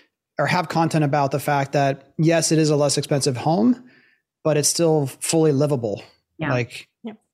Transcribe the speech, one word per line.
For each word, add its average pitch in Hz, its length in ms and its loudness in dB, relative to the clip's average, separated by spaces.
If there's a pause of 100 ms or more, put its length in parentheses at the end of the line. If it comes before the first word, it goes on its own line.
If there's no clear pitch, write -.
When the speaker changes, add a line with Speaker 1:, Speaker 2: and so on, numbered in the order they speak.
(380)
Speaker 1:
or 143 100 0
have 175 200 -2
content 160 380 0
about 139 260 0
the 147 80 -2
fact 139 340 -2
that, 139 440 -2
yes, 165 340 2
it 156 80 2
is 151 100 4
a 151 60 2
less 143 220 0
expensive 135 400 -2
home, 202 520 0 (540)
but 151 140 2
it's 143 100 0
still 156 400 0
fully 160 460 0
livable. 131 500 -2 (340)
Speaker 2:
Yeah. 151 120 -4
Speaker 1:
Like, 123 400 -4 (140)
Speaker 3:
Yeah. 214 100 -12 (200)